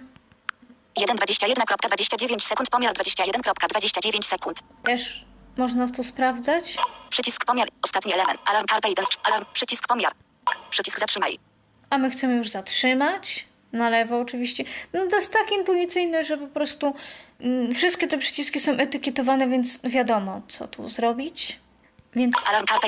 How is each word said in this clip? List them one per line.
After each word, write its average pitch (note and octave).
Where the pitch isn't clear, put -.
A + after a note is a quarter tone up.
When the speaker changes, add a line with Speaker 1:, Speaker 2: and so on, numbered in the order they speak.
Speaker 1:
Jeden G3+
dwadzieścia G3+
jedna B3
kropka G3+
dwadzieścia G3+
dziewięć A#3+
sekund. B3
Pomiar B3
dwadzieścia F#3+
jeden G3
kropka G3
dwadzieścia G#3
dziewięć G#3+
sekund. -
Speaker 2:
Też B3
można B3
tu B3
sprawdzać. C4
Speaker 1:
Przycisk -
pomiar. A#3+
Ostatni G3
element. F3+
Alarm G#3
karta A3
jeden F#3+
z -
czt-, -
alarm. G#3+
Przycisk -
pomiar. A#3+
Przycisk -
zatrzymaj. G#3
Speaker 2:
A C#4
my C4
chcemy B3+
już A#3
zatrzymać. C4
Na A#3
lewo A3+
oczywiście. B3
No F#4
to G#4
jest F4+
tak G#4
intuicyjne, F4+
że D4+
po C#4+
prostu, -
mm, B3
wszystkie F4
te D#4
przyciski C#4+
są D4+
etykietowane, C4+
więc B3
wiadomo, A3
co -
tu -
zrobić. A#3
Więc A#3+
Speaker 1:
Alarm G#3
karta, A3